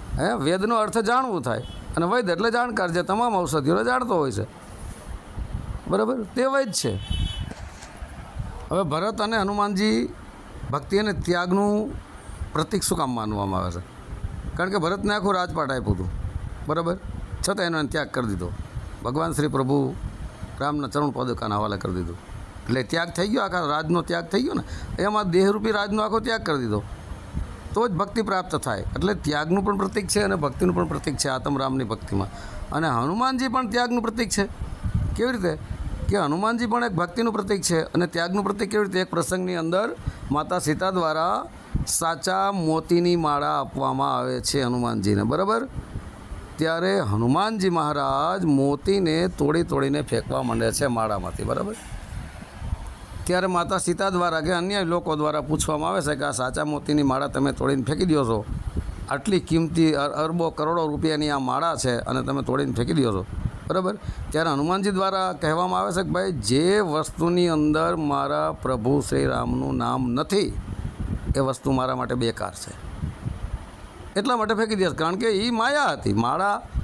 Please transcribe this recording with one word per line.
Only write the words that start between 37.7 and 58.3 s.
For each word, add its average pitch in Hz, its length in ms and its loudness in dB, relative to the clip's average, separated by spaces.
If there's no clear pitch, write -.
અને 175 240 0
ત્યાગનું 175 380 0
પ્રતીક 202 260 0
કેવી 214 140 4
રીતે? 180 160 0
એક - 100 0
પ્રસંગની 185 440 0
અંદર 175 420 0
માતા 151 280 0
સીતા 165 320 0
દ્વારા 175 540 2
સાચા 185 640 0
મોતીની 170 640 4
માળા 147 440 2
આપવામાં 135 580 0
આવે 127 220 0
છે 139 220 0
હનુમાનજીને, 117 600 2
બરાબર? 190 460 2
ત્યારે 170 440 2
હનુમાનજી 160 720 2
મહારાજ 151 720 2
મોતીને 156 840 4
તોડી 160 340 2
તોડીને 139 400 0
ફેંકવા 127 400 0
માંડે 113 300 2
છે 143 140 0
માળામાંથી, 107 580 -2
બરાબર? 202 300 -2
ત્યારે 180 220 2
માતા 175 320 2
સીતા 175 320 0
દ્વારા 175 300 2
કે 160 120 0
અન્ય 185 320 0
લોકો 170 320 0
દ્વારા 151 240 2
પૂછવામાં 151 500 0
આવે 190 100 0
છે 147 140 0
કે, 139 100 -2
"આ 143 60 0
સાચા 131 340 -2
મોતીની 147 380 2
માળા 135 240 2
તમે 135 260 0
તોડીને 131 300 2
ફેંકી 156 220 0
દો 151 200 4
છો, 110 200 2